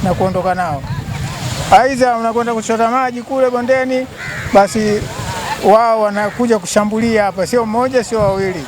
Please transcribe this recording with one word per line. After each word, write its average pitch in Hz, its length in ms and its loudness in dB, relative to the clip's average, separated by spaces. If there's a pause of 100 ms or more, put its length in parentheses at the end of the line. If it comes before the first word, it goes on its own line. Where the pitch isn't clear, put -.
na 180 100 2
kuondoka 185 400 0
nao. 175 280 -4 (960)
Aidha 247 360 2
unakwenda 226 380 -2
kuchota 226 360 0
maji 247 320 -2
kule 262 280 0
bondeni, 254 560 0 (460)
basi 208 480 4 (640)
wao 226 360 4
wanakuja 208 580 0
kushambulia 214 680 0
hapa, 185 220 -2
sio 233 200 0
mmoja, 247 380 0
sio 226 160 -2
wawili. 190 480 -2